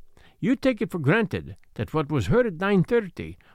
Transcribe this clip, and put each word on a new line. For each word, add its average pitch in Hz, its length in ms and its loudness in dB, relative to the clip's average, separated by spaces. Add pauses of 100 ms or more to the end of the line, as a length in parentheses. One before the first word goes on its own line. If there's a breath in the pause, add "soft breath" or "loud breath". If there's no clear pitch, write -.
(400 soft breath)
You 226 140 0
take 262 260 0
it 208 100 -4
for 180 80 -6
granted 135 580 0 (180)
that - 180 -6
what 151 180 -2
was 139 160 0
heard 233 200 4
at 165 140 -6
nine 196 240 4
thirty 170 540 -4 (160 soft breath)